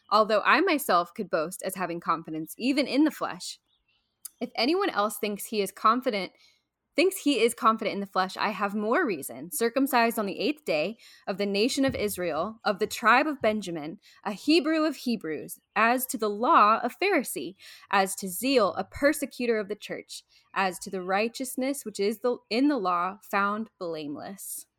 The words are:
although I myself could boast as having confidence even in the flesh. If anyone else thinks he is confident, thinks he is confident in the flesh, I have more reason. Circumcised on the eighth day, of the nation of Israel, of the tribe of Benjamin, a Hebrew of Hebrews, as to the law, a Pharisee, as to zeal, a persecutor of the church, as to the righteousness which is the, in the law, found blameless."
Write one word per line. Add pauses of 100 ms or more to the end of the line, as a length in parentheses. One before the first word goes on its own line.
(100)
although
I
myself
could
boast
as
having
confidence
even
in
the
flesh. (840)
If
anyone
else
thinks
he
is
confident, (640)
thinks
he
is
confident
in
the
flesh,
I
have
more
reason.
Circumcised
on
the
eighth
day, (300)
of
the
nation
of
Israel,
of
the
tribe
of
Benjamin, (260)
a
Hebrew
of
Hebrews, (160)
as
to
the
law,
a
Pharisee, (360)
as
to
zeal,
a
persecutor
of
the
church, (280)
as
to
the
righteousness
which
is
the, (120)
in
the
law, (120)
found (100)
blameless." (120)